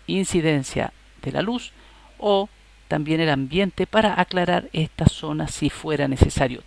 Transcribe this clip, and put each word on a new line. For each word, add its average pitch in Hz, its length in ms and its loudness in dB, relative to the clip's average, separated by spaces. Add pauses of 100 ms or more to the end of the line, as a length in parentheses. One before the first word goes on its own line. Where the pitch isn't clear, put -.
incidencia 156 840 0 (280)
de 135 120 -8
la 139 80 0
luz, 233 320 -6 (440)
o 202 320 2 (380)
también 156 320 0
el 160 100 2
ambiente 156 560 0
para 208 340 0
aclarar 180 540 0
esta 160 320 0
zona 156 420 0
si - 220 -2
fuera 147 380 -2
necesario, 135 600 0